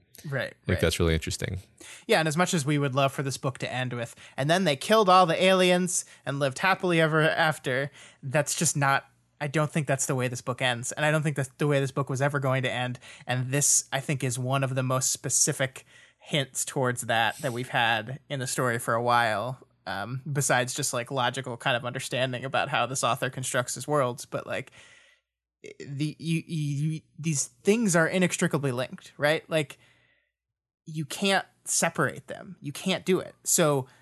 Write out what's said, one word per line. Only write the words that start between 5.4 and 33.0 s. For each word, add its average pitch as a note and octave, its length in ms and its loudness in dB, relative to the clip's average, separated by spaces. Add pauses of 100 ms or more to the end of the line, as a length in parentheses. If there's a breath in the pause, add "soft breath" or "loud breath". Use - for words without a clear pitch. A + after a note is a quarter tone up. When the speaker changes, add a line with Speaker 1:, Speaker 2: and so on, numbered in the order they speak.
Speaker 1:
aliens F#3 640 4 (200 loud breath)
and C#3 140 -4
lived C3+ 220 -2
happily F#3 400 2
ever D#3 280 4
after," C#3+ 640 0 (320 loud breath)
that's C#3+ 320 0
just - 200 0
not, C#3 300 2 (360)
I D3+ 80 -4
don't D3+ 220 0
think D#3 160 -2
that's C#3 200 0
the D#3 80 0
way B2+ 140 0
this B2 120 -6
book - 220 -4
ends. B2 300 -2
And D3+ 120 -4
I D3+ 60 4
don't D#3 120 2
think D3 140 -2
that's C3+ 220 -4
the D#3 80 0
way C#3+ 140 2
this C3 100 -2
book C3+ 180 -4
was C3 140 -2
ever C#3+ 180 0
going C3 220 0
to B2 100 -2
end. B2 280 -4 (260 loud breath)
And B2+ 240 -2
this, C#3+ 420 2
I C3+ 80 -2
think, C#3 240 -4
is B2 140 -2
one C3 260 0
of C3 120 -2
the C3 80 0
most B2+ 260 0
specific - 720 -2 (360 soft breath)
hints - 440 -2
towards B2 380 -2
that A2+ 400 2
that C#3 100 -4
we've B2 180 -6
had A2+ 500 0 (100)
in C#3+ 100 -6
the B2 60 -6
story B2+ 320 0
for A#2+ 160 -2
a A#2 80 0
while, A#2+ 560 0 (280)
um, G#2 440 -8
besides C3 440 0
just, - 180 -4
like, A#2+ 180 -6
logical B2+ 460 -4
kind C3 200 -2
of A#2 80 -4
understanding B2+ 600 -4
about B2+ 240 -2
how A#2+ 180 0
this B2+ 180 -6
author B2 260 -2
constructs C3 440 -4
his C3 120 -12
worlds, C3+ 380 -2
but, - 220 -10
like, - 260 -8 (1080 loud breath)
the, C#3+ 400 -6
you, E3 280 -2
you, D3+ 440 -2
you, D#3 100 -6 (180)
these D3+ 320 -2 (120)
things G3+ 340 4
are D#3+ 100 6
inextricably E3+ 640 2
linked, B2+ 440 -6
right? D3+ 320 2
Like, D#3 300 -2 (1080 soft breath)
you D#3 180 -8
can't G3 420 0 (180)
separate - 640 0
them. - 340 -14
You C#3+ 120 -10
can't F#3 320 -4